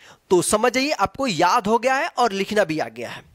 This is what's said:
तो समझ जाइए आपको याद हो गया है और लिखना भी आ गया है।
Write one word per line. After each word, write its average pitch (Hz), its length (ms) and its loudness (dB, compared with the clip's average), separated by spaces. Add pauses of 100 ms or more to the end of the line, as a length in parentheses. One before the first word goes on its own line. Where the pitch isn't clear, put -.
(300)
तो 180 120 6
समझ 220 300 2
जाइए 262 180 0
आपको 254 360 -2
याद 196 400 2
हो 226 120 2
गया 254 160 0
है 294 140 -2
और 240 240 0
लिखना 196 320 0
भी 156 140 -4
आ 120 100 -4
गया 113 220 -12
है। - 120 -16 (120)